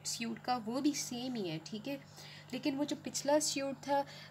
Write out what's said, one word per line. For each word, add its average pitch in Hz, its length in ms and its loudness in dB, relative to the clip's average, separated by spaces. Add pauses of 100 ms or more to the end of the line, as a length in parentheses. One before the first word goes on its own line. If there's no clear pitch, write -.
suit 226 340 -4
का 247 180 0
वो 233 240 0
भी 285 120 6
same 247 420 -2
ही 202 140 0
है, 160 100 0
ठीक 214 300 -6
है। - 480 -8 (160)
लेकिन 277 240 0
वो 294 80 2
जो 285 120 0
पिछला 277 420 4
suit 277 360 0
था, 277 300 2 (260)